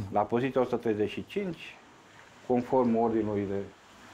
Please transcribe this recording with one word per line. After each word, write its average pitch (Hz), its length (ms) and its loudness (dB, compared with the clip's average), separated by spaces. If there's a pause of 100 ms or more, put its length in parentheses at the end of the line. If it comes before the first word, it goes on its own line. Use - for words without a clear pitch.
(120)
La 104 80 2
poziția 123 400 0
o 123 40 4
sută 123 120 -2
treizeci 107 340 0
și 98 160 -8
cinci, - 500 -8 (680)
conform 123 500 2
ordinului 107 540 0
de, 98 100 -2 (540)